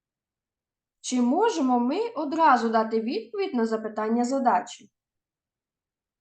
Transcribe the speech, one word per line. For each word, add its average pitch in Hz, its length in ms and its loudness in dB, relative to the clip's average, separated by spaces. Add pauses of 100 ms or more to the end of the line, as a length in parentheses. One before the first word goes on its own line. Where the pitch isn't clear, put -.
(1000)
Чи 254 200 -2
можемо 269 600 2
ми 330 280 -2
одразу 294 600 2
дати 220 320 0
відповідь 381 540 -4
на 226 120 0
запитання 220 580 -2
задачі? 247 680 -2 (1300)